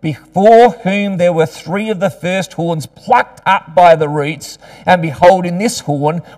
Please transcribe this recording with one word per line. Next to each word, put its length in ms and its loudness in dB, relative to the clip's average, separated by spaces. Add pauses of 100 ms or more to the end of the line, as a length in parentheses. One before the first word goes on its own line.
before 680 2
whom 460 -6
there 140 0
were 140 0
three 460 -8
of 80 -6
the 100 -2
first 440 -6
horns 340 -6
plucked 580 -4
up 300 -2
by 200 6
the 140 -2
roots. 480 -8 (300)
And 160 0
behold, 420 2
in 140 -6
this 220 -4
horn 420 -4 (140)